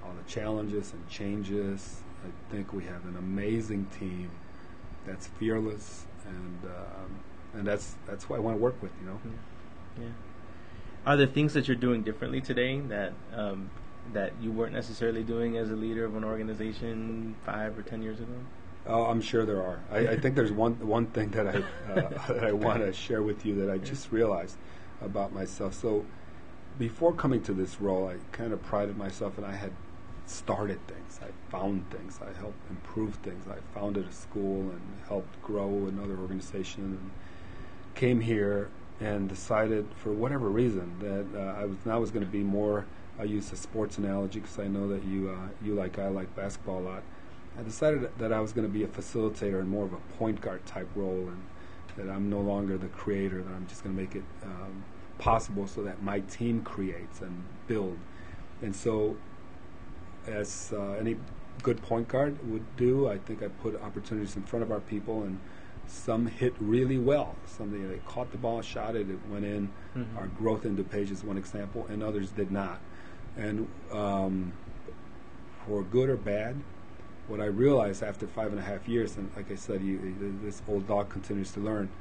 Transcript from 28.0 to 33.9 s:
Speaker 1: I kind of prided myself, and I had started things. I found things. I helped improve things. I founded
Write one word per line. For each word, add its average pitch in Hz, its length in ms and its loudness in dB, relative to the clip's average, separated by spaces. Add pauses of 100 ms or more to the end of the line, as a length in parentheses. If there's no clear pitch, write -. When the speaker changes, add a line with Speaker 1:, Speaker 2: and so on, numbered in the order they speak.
Speaker 1:
I 90 80 -2 (160)
kind 117 220 -2
of 101 100 -2
prided 101 340 2
myself, 98 400 -2
and 104 80 -4
I 98 80 -4
had 98 180 -4 (540)
started 101 600 0
things. 92 340 -8
I 117 60 -8 (240)
found 95 400 0
things. 95 360 -8
I 98 120 -8
helped 101 320 -8
improve 104 440 -2
things. 92 320 -6
I 101 100 -6 (200)
founded 101 300 0